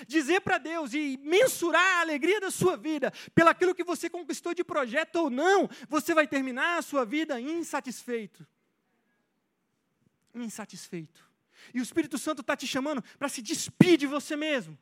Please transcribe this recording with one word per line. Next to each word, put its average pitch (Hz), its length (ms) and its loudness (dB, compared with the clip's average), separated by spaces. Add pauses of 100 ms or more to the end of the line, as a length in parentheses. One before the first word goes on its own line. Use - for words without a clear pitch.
dizer 302 340 2
pra 370 180 0
Deus 302 340 -6
e 277 300 -4
mensurar 349 760 4
a - 20 2
alegria 320 400 0
da 381 100 -4
sua 349 260 2
vida 277 360 -4 (220)
pelaquilo 330 400 6
que 349 100 -6
você 339 260 -4
conquistou 339 420 -8
de 339 120 -4
projeto 294 520 -2
ou 330 140 2
não, 320 380 4 (200)
você 302 260 0
vai 311 120 4
terminar 277 520 -2
a 302 40 -2
sua 269 220 -2
vida 285 360 -2
insatisfeito. 254 1040 -6 (1900)
Insatisfeito. 196 880 -12 (480)
E 254 80 -2
o - 20 0
Espírito 302 360 -2
Santo 285 240 -4
tá 285 140 -2
te 269 100 -8
chamando 269 360 -4 (160)
pra 277 100 -4
se 277 120 -10
despir 330 560 4
de 277 100 2
você 285 280 -4
mesmo. 269 480 -4